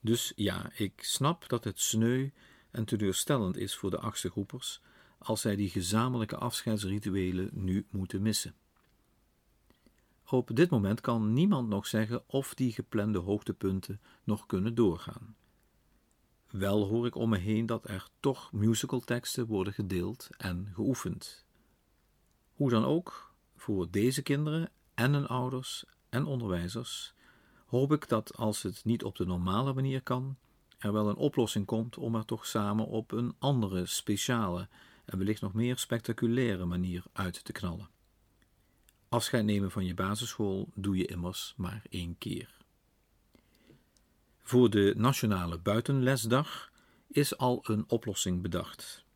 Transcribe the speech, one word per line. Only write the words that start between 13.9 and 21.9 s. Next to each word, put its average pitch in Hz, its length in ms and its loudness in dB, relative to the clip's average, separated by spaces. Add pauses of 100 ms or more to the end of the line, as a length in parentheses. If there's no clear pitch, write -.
nog 104 220 0
kunnen 107 280 0
doorgaan. - 640 2 (1080)
Wel 98 400 2
hoor 117 200 0
ik 117 80 -2
om 113 140 0
me 107 100 4
heen 110 280 0
dat 113 220 -4
er 95 200 -6 (120)
toch - 320 -2
musicalteksten 117 920 0
worden 98 260 0
gedeeld 95 640 -4
en 92 380 -4
geoefend. - 680 -4 (1080)